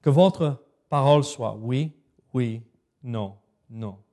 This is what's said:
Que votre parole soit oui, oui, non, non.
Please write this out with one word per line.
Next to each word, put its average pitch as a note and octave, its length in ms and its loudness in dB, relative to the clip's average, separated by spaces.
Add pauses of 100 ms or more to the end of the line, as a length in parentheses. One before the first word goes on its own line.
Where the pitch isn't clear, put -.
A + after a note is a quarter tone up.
Que D#3 80 0
votre D#3+ 560 2 (240)
parole C#3+ 340 4
soit A2 380 -8
oui, C3 300 -4 (420)
oui, A#2 300 -4 (400)
non, G#2+ 320 -8 (340)
non. G#2+ 300 -14 (140)